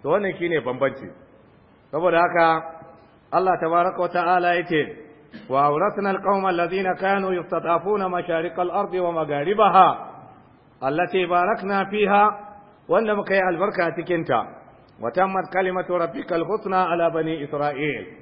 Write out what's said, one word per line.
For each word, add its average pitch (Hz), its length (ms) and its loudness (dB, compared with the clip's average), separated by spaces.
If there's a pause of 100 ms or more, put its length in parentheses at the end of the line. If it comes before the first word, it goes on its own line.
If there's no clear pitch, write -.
To 139 80 -6
wannan 190 280 0
shine 170 240 0
bambanci. 123 460 -2 (840)
Saboda 165 280 2
haka, 165 440 2 (680)
Allah 180 320 2
tabaraka 175 360 0
wa 175 100 0
ta'ala 175 460 2
ya 175 100 0
ce, 151 320 -2 (520)
"Wa 135 220 2
awrasna 196 380 -2
al-qauma 190 400 0
alladhina 180 500 -2
kanu 190 340 0
yustatafuna 175 760 -2
mashariqal 175 640 -2
ardi 180 280 -2
wa 175 120 0
magharibaha, 165 960 4 (720)
allati 175 440 0
barakna 190 640 0
fiha," 202 400 4 (580)
wanda 208 280 2
muka 202 180 -2
yi 196 80 4
albarka 185 440 0
a 160 120 -2
cikinta. 160 480 0 (560)
"Wa 113 80 -4
tammat 190 420 0
kalimatu 185 460 -2
rabbikal 170 480 -4
husna 185 460 -2
ala 170 180 2
bani 160 320 -2
Isra'il." 143 640 -4 (160)